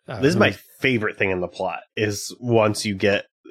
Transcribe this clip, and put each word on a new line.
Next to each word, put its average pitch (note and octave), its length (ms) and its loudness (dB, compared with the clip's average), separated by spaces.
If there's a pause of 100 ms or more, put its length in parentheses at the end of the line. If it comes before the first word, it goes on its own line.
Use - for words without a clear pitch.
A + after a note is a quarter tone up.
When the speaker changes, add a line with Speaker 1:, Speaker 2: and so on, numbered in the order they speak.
Speaker 1:
Uh, A2 140 -10
Speaker 2:
This C3+ 80 4
is - 60 2
Speaker 1:
who G3+ 60 2
Speaker 2:
my C3+ 120 4
favorite A2 680 -2
thing G2 120 2
in F2+ 100 -2
the F2 80 -4
plot, F2 320 -6 (160)
is G#2+ 440 -4
once A2+ 460 2
you G#2 80 -2
get, G2 320 0 (240)